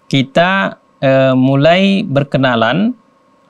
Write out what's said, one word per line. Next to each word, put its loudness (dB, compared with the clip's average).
kita, -2
eh, 2
mulai 2
berkenalan, -2